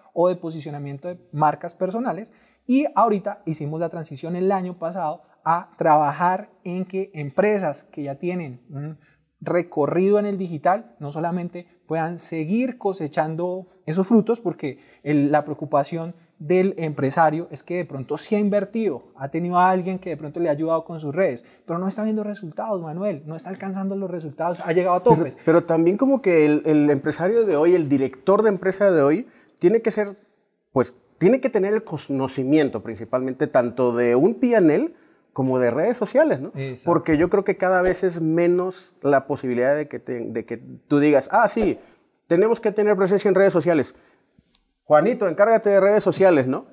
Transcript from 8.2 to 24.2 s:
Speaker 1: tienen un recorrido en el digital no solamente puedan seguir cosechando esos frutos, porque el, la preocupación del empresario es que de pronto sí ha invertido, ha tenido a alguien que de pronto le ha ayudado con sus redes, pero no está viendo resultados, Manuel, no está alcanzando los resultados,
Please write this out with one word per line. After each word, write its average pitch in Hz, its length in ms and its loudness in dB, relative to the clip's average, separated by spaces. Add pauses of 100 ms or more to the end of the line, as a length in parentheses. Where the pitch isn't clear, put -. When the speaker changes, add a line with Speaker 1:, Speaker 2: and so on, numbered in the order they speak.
Speaker 1:
tienen 175 400 -6 (100)
un 147 280 -12 (420)
recorrido 170 760 0
en 208 80 -2
el 202 120 -4
digital 180 600 -4
no 147 140 -12
solamente 175 540 -6 (200)
puedan 165 320 -4
seguir 202 600 -4
cosechando 175 880 -4 (160)
esos 180 220 -2
frutos, 233 340 4
porque 151 400 -6 (240)
el, 143 260 2
la 147 140 2
preocupación 151 680 -4 (240)
del 185 400 2
empresario 156 720 0
es 147 120 -16
que 175 140 -8
de 175 80 -4
pronto 135 340 -8
sí - 160 -4
ha 208 60 2
invertido, 202 640 -2 (100)
ha 139 160 -10
tenido 175 280 -4
a 180 120 6
alguien 185 300 -2
que 175 100 -10
de 156 60 -6
pronto 151 240 -10
le 170 80 0
ha 151 40 2
ayudado 160 320 -2
con 165 140 -12
sus 147 160 -6
redes, 160 300 -2 (200)
pero 170 140 -6
no 180 80 -4
está 196 160 -6
viendo 214 220 -4
resultados, 202 580 -8
Manuel, 160 440 -6
no 160 100 -10
está 170 140 -14
alcanzando 190 440 -8
los 190 160 -6
resultados, 165 500 -6